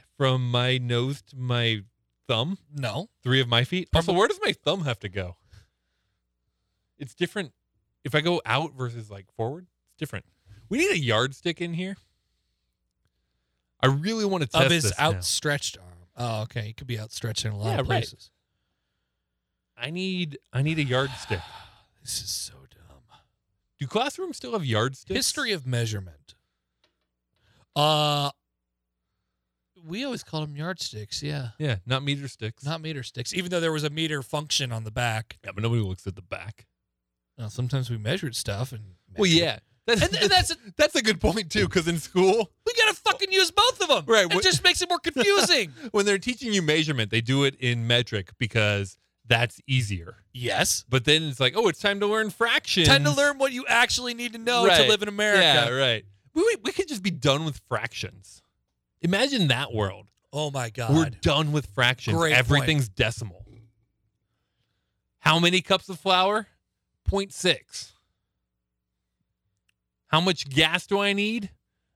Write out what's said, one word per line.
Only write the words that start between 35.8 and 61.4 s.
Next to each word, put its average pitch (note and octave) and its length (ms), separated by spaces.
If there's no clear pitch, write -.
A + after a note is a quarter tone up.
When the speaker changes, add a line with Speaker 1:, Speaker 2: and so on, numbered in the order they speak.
Speaker 1:
looks F#2 260
at F2 80
the F#2 60
back. F#2 440
Speaker 2:
Well, A2 120
sometimes B2+ 400
we A#2+ 80
measured B2 400
stuff G#2+ 340
and G#2+ 240
Speaker 1:
Well, G3 120
Speaker 2:
measured. E3 140
Speaker 1:
yeah. B2+ 160
That's, A3 180
Speaker 2:
And, F4+ 120
and G4+ 160
that's F#4 200
a E4 40
Speaker 1:
<laughs> F#3+ 120
that's D4+ 180
a C4+ 60
good G#3 180
point, F#3+ 320
too, G#3 160
'cause E3+ 220
in E3+ 100
school F#3+ 520
Speaker 2:
We A#4+ 100
gotta A4 180
fucking F#4+ 400
use F#4 180
both A#4 300
of E4+ 80
'em. F#3+ 180
Speaker 1:
Right, G#3+ 240
Speaker 2:
It - 20
Speaker 1:
wh- - 80
Speaker 2:
just F#4 220
makes F4+ 180
it F4+ 60
more F4 120
confusing. E4 800
Speaker 1:
<laughs> B3+ 100
When G3+ 140
they're G3+ 140
teaching A#3+ 340
you F#3+ 80
measurement, D3+ 500
they A2+ 80
do C3 240
it C#3 160
in A#2+ 260
metric A#2 520
because G#2 600
that's A#2 380
easier. G2+ 560
Speaker 2:
Yes. B2 540
Speaker 1:
But B2+ 160
then D#3 200
it's C#3+ 160
like, B2+ 180
"Oh, A3+ 100
it's E3 120
time G3+ 200
to G#3 80
learn G#3+ 220
fractions." A3+ 580
Speaker 2:
Time C4+ 160
to D4 80
learn C#4+ 280
what C4+ 120
you B3+ 160
actually A#3+ 460
need A#3 200
to A#3 60
know A#3+ 260
Speaker 1:
Right. F3 180
Speaker 2:
to B2+ 40
live G3+ 140
in G#3 80
America. G3+ 320
Speaker 1:
Yeah, B2+ 280
right. B2+ 360
We, E4 100
we, A4+ 200
we F#4+ 80
could F#4+ 160
just A3 160
be G3 80
done C#3+ 320
with D3+ 240
fractions. - 760
Imagine G3+ 480
that B2 240
world. G2 340
Speaker 2:
Oh, D3 180
my B2+ 200
God. A#2 260
Speaker 1:
We're D#3 140
done D3 420